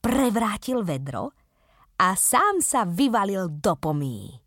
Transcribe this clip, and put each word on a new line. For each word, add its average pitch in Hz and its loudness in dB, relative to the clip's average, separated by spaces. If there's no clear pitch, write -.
Prevrátil 233 0
vedro 139 -4
a 185 4
sám 370 2
sa 226 0
vyvalil 196 0
do 147 -2
pomí. 139 -4